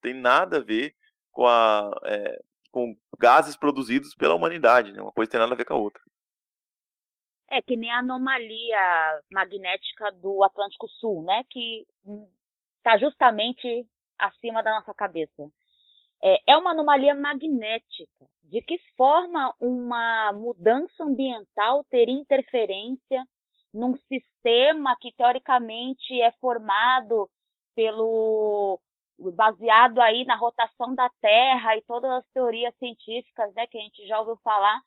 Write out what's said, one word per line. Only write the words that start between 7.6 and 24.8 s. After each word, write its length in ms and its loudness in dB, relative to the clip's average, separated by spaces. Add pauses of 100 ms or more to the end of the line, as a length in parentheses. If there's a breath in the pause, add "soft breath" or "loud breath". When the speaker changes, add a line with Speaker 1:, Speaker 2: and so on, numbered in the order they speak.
Speaker 2:
que 160 -6
nem 140 -8
a 80 -2
anomalia 1200 -2 (100)
magnética 800 -6
do 320 -2
Atlântico 440 -4
Sul, 360 -8
né? 260 -2
Que, 360 -12 (200)
hum, 220 -18 (560)
tá 140 6
justamente 920 0 (300)
acima 440 -4
da 140 0
nossa 180 -8
cabeça. 560 -8 (720)
É, 300 4
é 60 8
uma 140 0
anomalia 440 2
magnética. 1120 -8 (160)
De 200 -8
que 160 -8 (180)
forma 640 2
uma 720 -2
mudança 680 -2
ambiental 840 -2
teria 260 2
interferência 1080 -4 (480)
num 240 -4 (120)
sistema 920 0